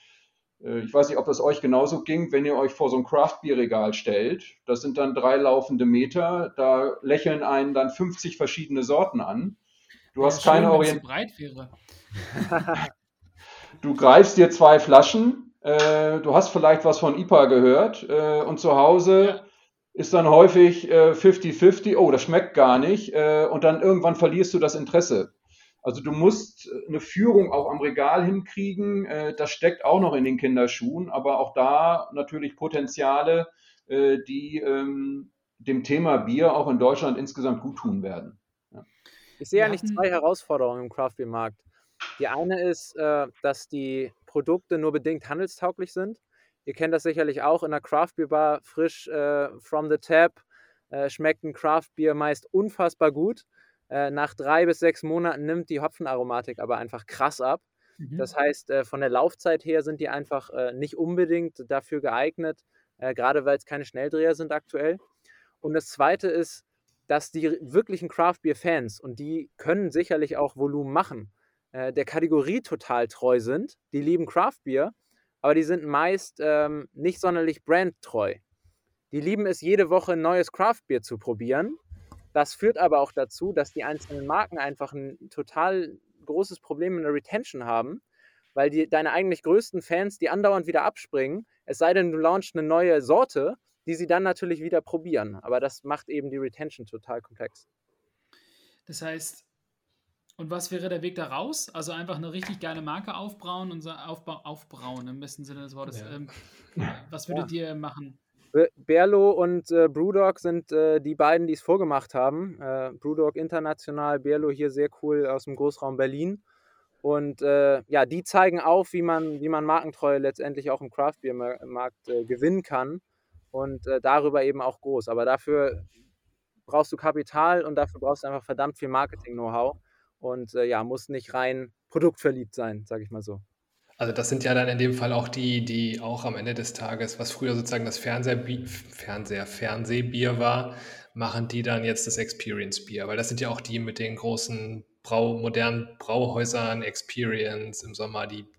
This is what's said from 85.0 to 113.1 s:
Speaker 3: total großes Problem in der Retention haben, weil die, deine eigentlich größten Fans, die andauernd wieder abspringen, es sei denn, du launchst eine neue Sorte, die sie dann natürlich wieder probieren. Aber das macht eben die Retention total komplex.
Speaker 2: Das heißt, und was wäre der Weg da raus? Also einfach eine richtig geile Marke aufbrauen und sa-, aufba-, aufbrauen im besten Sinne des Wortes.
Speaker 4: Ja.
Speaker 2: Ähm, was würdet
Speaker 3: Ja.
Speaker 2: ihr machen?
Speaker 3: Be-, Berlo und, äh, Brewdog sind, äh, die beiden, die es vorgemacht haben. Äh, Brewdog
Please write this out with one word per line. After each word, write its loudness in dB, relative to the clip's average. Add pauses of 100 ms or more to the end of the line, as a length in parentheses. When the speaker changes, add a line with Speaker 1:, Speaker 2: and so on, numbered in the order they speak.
Speaker 3:
total -4 (280)
großes -6
Problem -6
in -6
der -2
Retention -8
haben, -4 (520)
weil 2
die, 0
deine 0
eigentlich -2
größten 0
Fans, -4
die -2
andauernd 0
wieder 0
abspringen, -4 (180)
es -10
sei 4
denn, 2
du -4
launchst 0
eine -4
neue 4
Sorte, 2 (320)
die -6
sie -6
dann 2
natürlich -4
wieder 0
probieren. -6
Aber -2
das -6
macht -8
eben -8
die -10
Retention -10
total -14
komplex. -18 (1200)
Speaker 2:
Das -16
heißt, -12 (920)
und -12
was -10
wäre -8
der -6
Weg -8
da -10
raus? -10
Also -12
einfach -10
eine -12
richtig -12
geile -10
Marke -12
aufbrauen -12
und -14
sa-, -16
aufba-, -16
aufbrauen -16
im -16
besten -18
Sinne -18
des -20
Wortes. -14
Speaker 4:
Ja. -18
Speaker 2:
Ähm, -16 (800)
was -16
würdet -8
Speaker 3:
Ja. -8
Speaker 2:
ihr -12
machen? -16 (320)
Speaker 3:
Be-, 4
Berlo 4
und, -2
äh, 6
Brewdog 0
sind, -6
äh, 2
die -8
beiden, 4
die -4
es -8
vorgemacht 0
haben. -2
Äh, -6
Brewdog -2